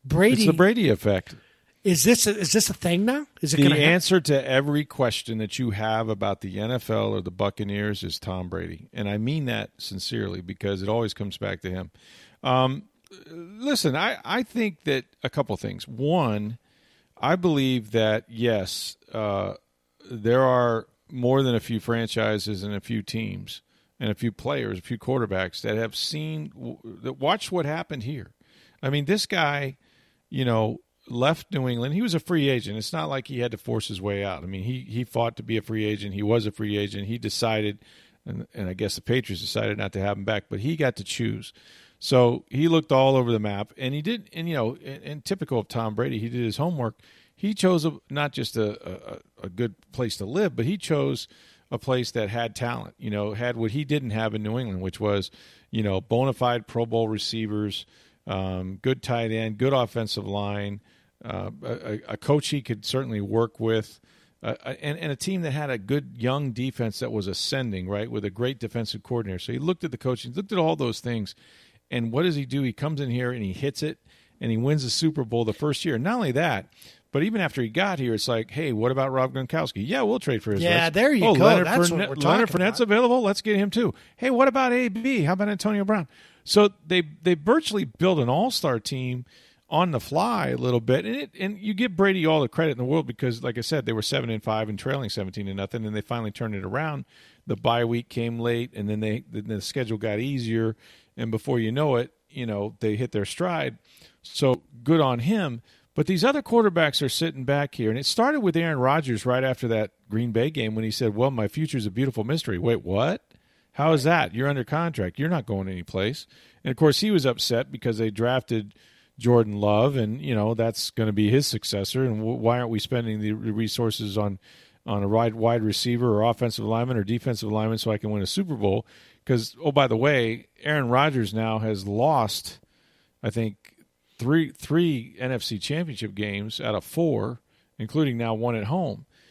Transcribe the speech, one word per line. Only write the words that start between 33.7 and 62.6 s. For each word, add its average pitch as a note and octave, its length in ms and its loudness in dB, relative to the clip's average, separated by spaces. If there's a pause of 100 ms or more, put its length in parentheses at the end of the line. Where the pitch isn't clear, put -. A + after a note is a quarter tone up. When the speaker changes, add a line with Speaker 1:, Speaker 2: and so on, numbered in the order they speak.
Speaker 2:
his F#2+ 120 -8
way G2+ 240 -2
out. F#2 180 -6
I F2 40 -10
mean, F#2+ 160 -8
he, B2 260 -6
he A#2 160 -4
fought A#2 320 -2
to A2+ 60 -10
be A2+ 160 -2
a G#2 40 -4
free A2 220 -2
agent. G#2 300 -4
He G2+ 80 -4
was G#2+ 240 4
a G#2+ 60 -4
free G#2 260 -2
agent. G2+ 300 -4
He A#2+ 100 -4
decided, G#2+ 640 -2 (440)
and, - 300 -8
and F#2+ 160 -6
I - 20 -6
guess F#2+ 220 -4
the - 80 -10
Patriots A#2 400 -2
decided A2 340 -4
not G2+ 160 -6
to G2 80 -4
have G2+ 160 -2
him G2 80 -10
back, G#2 240 -2
but G2 120 -8
he D#3 160 -4
got C#3 200 0
to G2 80 -10
choose. G#2+ 480 -6 (460)
So B2 500 4
he D3+ 200 2
looked D#3+ 220 2
all C3+ 260 6
over A#2+ 160 2
the A2+ 60 2
map, G#2 380 -4
and C3 180 -6
he D3+ 60 -4
did, G#3 320 -6
and, E3 160 -6
you D#3+ 60 -2
know, B2 280 -2
and, C3+ 220 -14
and D3 200 -12
typical D3 340 -2
of G#2 100 -4
Tom A2+ 260 -4
Brady, B2 240 -2
he A#2 100 -4
did B2 160 -4
his A2 120 -2
homework. C#3+ 420 -2 (360)
He G#3 200 -2
chose F3+ 300 4
a, E3 140 -2 (100)
not C#3+ 220 -2
just - 260 -6
a, G#2 560 -4 (300)
a, G2 40 -8
a - 20 -8
good G2+ 260 -4 (160)
place B2 280 -4
to G2+ 60 -6
live, C#3+ 300 0
but A#2 100 0
he F#3+ 140 0
chose C#3 480 -2 (460)
a A#2+ 60 -4
place B2+ 340 -2
that G#2+ 160 -2
had A#2 260 -4
talent, A#2+ 440 -6
you A2+ 120 -8
know, G#2 220 -2
had A#2+ 240 -4
what A2+ 160 -2
he D3 120 -2
didn't C3+ 260 -2
have A2 240 -2
in A2 100 -4
New A2 140 -2
England, G2+ 220 -4
which F#2 200 -6
was, G2+ 320 0 (400)
you A2 100 0
know, F#2+ 180 0
bona B2 320 2
fide A#2+ 360 0
Pro A#2 180 -2
Bowl A2+ 220 2
receivers, G#2 760 -4 (440)
um, F#2+ 540 -4
good C3 200 0
tight A#2 300 -2
end, A2 260 -4
good C3 140 2
offensive A2+ 540 -2
line, G2+ 540 -4 (440)
uh, F#2+ 260 -8 (120)
a, A#2+ 100 -6
a, A2 280 -6 (100)
a G#2+ 60 -6
coach C#3+ 320 0
he C#3+ 140 -4